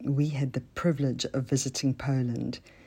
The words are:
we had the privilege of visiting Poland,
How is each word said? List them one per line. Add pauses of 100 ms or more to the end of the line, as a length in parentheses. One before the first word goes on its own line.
we
had
the
privilege
of
visiting
Poland, (260)